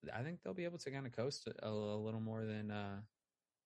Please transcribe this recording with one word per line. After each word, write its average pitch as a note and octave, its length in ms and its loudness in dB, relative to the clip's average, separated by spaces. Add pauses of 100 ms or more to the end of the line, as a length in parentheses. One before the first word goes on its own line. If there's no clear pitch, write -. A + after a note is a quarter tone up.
(140)
I A#2 100 0
think E3 200 -2
they'll F#3 100 -2
be F3+ 120 0
able E3+ 140 -2
to C3+ 120 -4
kinda C3+ 180 -2
coast B2 380 0
a, A2 220 -2
a - 20 2
little G#2+ 480 2
more A2 260 0
than, G#2+ 260 0
uh, G2+ 280 0 (680)